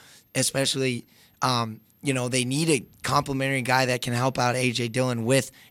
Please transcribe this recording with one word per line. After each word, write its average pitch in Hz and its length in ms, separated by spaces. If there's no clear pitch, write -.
especially, 131 720
um, 117 400
you 139 120
know, 123 160
they 127 160
need 147 240
a 135 160
complimentary 135 580
guy 127 260
that 123 140
can 120 120
help 127 260
out 123 160
A 127 160
J 120 160
Dillon 120 380
with 131 260